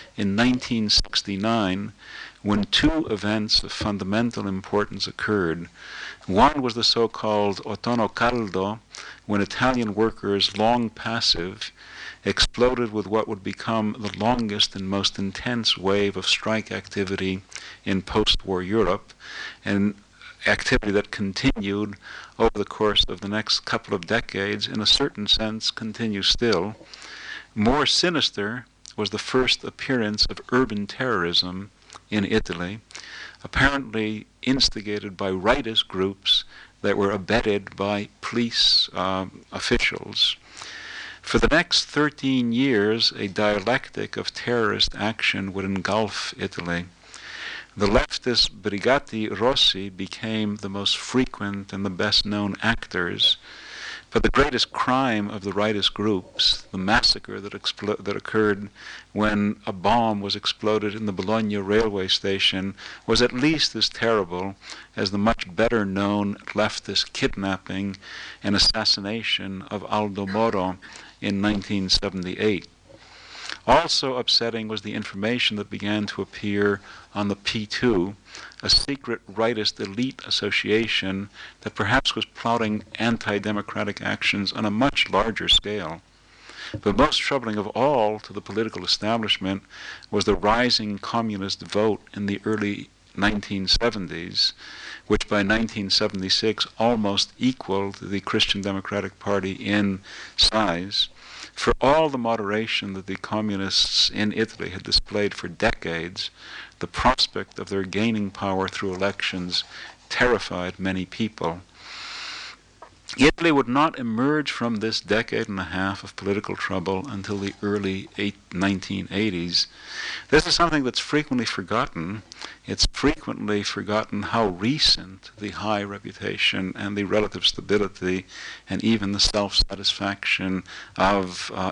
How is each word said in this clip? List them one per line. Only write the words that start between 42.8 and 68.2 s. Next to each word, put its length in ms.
a 100
dialectic 880
of 180
terrorist 600
action 580
would 120
engulf 720
Italy. 480
The 120
leftist 640
Brigati 640
Rossi 600
became 680
the 120
most 280
frequent 760
and 100
the 60
best-known 720
actors. 760
But 120
the 60
greatest 420
crime 580
of 140
the 80
rightist 420
groups, 680
the 60
massacre 640
that 100
explo-, 500
that 140
occurred 540
when 460
a 60
bomb 480
was 160
exploded 580
in 100
the 60
Bologna 460
railway 500
station, 680
was 160
at 120
least 420
as 140
terrible 640
as 160
the 60
much 360
better-known 800
leftist 580
kidnapping 840